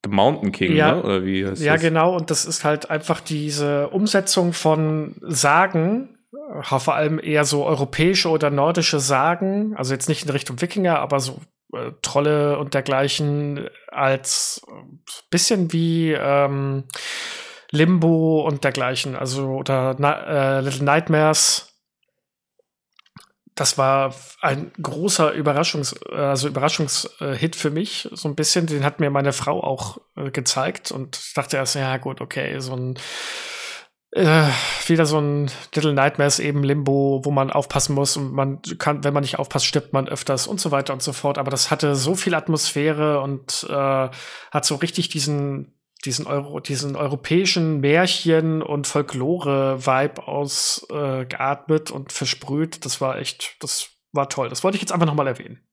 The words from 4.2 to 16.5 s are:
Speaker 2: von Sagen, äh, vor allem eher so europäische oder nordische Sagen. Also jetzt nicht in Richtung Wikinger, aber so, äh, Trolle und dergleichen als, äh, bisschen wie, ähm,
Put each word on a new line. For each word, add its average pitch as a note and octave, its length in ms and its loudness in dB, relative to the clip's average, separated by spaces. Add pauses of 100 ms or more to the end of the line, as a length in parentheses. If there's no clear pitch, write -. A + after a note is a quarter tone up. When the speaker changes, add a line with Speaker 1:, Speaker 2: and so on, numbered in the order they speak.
Speaker 2:
von D#3 720 0
Sagen, F3 960 2 (420)
äh, - 20 -10 (160)
vor C3+ 160 2
allem D#3 240 2
eher D3+ 260 2
so C#3+ 200 2
europäische D#3 640 2
oder D#3 220 4
nordische D#3 500 2
Sagen. F3 760 2
Also C3+ 180 -2
jetzt C3+ 140 -4
nicht D#3 160 0
in D3 60 -4
Richtung C3+ 300 -4
Wikinger, F3 400 2
aber C#3+ 200 0
so, C3 200 -6 (320)
äh, B2 200 -8 (100)
Trolle D3 560 2
und C#3+ 160 -6
dergleichen C#3+ 920 0 (200)
als, - 800 0
äh, - 40 -20 (580)
bisschen F3 420 2
wie, E3 400 2
ähm, C#3 720 2 (840)